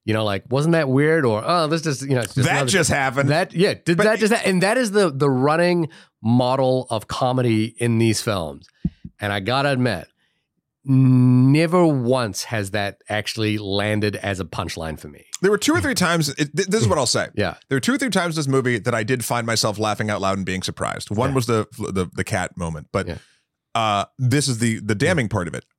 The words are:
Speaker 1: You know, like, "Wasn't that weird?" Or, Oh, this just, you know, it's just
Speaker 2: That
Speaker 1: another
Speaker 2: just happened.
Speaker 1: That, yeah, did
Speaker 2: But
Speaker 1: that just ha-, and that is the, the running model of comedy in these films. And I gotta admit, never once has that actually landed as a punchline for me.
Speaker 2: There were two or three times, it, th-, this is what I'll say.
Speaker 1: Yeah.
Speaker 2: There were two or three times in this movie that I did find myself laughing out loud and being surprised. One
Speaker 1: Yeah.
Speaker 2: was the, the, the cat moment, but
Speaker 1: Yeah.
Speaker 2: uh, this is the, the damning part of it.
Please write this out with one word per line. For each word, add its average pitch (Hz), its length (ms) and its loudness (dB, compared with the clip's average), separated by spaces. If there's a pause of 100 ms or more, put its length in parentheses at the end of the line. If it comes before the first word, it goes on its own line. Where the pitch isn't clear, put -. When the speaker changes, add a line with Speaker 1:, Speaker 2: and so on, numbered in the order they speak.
Speaker 1:
You 107 100 -2
know, 110 120 0
like, 98 240 -2
"Wasn't 143 240 2
that 156 160 2
weird?" 147 360 4
Or, 110 200 0
Oh, 160 220 0
this 156 160 -2
just, 139 180 -4
you 135 140 -2
know, 123 60 2
it's 110 120 -6
just 131 140 2
Speaker 2:
That 180 80 2
Speaker 1:
another 135 160 0
Speaker 2:
just 175 180 2
happened. 135 400 0
Speaker 1:
That, 170 240 0
yeah, 165 220 2
did 170 220 -2
Speaker 2:
But 208 80 2
Speaker 1:
that 214 140 2
just 208 140 2
ha-, 220 100 0
and 190 200 2
that 208 140 2
is 240 140 0
the, 196 200 4
the 139 180 0
running 156 600 2 (340)
model 127 680 2
of 110 180 -4
comedy 120 680 0
in 120 220 2
these 113 220 2
films. 80 460 -4 (520)
And 104 120 -2
I 101 100 -2
gotta 131 300 0
admit, 123 360 -2 (760)
never 131 1000 4
once 127 600 0
has 101 260 -4
that 101 260 -4 (100)
actually 107 520 -2
landed 104 560 -2
as 101 240 -4
a 92 60 -6
punchline 80 540 -8
for - 100 -16
me. 71 160 -20 (160)
Speaker 2:
There 190 100 2
were 208 80 2
two 294 140 0
or 349 80 0
three 277 120 0
times, 170 360 0
it, 147 260 -6
th-, 190 120 -2
this 214 140 0
is 214 60 2
what 185 100 2
I'll 135 80 0
say. 104 300 -2
Speaker 1:
Yeah. 92 200 -2 (140)
Speaker 2:
There 135 60 -2
were 135 60 0
two 240 120 0
or 277 60 -2
three 262 100 -2
times 175 260 -2
in 160 40 -4
this 147 80 -4
movie 127 320 0
that 117 160 -2
I 113 80 -2
did 120 200 -2
find 120 220 -2
myself 110 320 -2
laughing 107 320 -2
out 104 120 -4
loud 98 160 0
and 95 80 -4
being 92 180 -4
surprised. - 480 -6
One 117 180 0
Speaker 1:
Yeah. 135 60 -2
Speaker 2:
was 127 100 0
the, 113 220 0 (100)
the, 95 340 -4
the - 120 -4
cat 90 340 -4
moment, 82 340 -8
but 92 160 -4
Speaker 1:
Yeah. 85 100 -8 (580)
Speaker 2:
uh, 107 300 0 (120)
this 135 300 2
is 123 100 -2
the, 113 220 0
the 104 160 -4
damning 139 340 0
part 92 180 -2
of 76 60 -10
it. - 120 -10 (140)